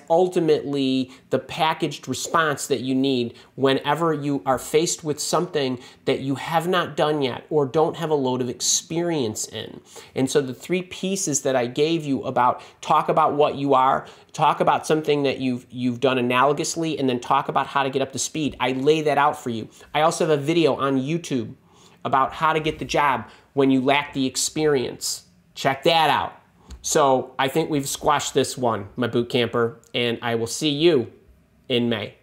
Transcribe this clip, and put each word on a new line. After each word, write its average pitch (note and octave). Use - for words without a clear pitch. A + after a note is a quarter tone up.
ultimately C#3+
the C3
packaged D#3+
response D3
that B2
you C3
need C3
whenever D3
you C#3+
are C3
faced -
with D3+
something C#3+
that C3
you C3+
have D#3
not F3
done D3+
yet B2
or D3
don't D#3
have D#3+
a D#3
load B2+
of A#2+
experience D#3+
in. -
And C3
so D#3
the C3
three F3+
pieces F#3
that C3+
I B2
gave D3+
you C3+
about B2
talk D#3
about D#3+
what C#3+
you C#3
are, C3+
talk D#3
about D3+
something D3+
that C3+
you've, B2+
you've B2
done B2+
analogously, C#3+
and C3+
then B2
talk C#3+
about D3
how C#3+
to C#3
get C3
up C3+
to B2+
speed. C#3+
I C3
lay D3
that D3
out D3
for -
you. A2
I D3
also E3
have D3+
a -
video D#3
on C3+
YouTube C3+
about C3+
how D#3+
to D#3+
get D3+
the C#3
job C3
when C3+
you C3
lack C#3
the C3+
experience. C3
Check C3+
that E3
out. A2
So C3+
I C3+
think D#3+
we've C#3+
squashed D3
this C3
one, A2
my B2
boot A#2+
camper, A#2
and A#2+
I A#2
will A2+
see D#3
you C#3+
in A#2+
May G#2+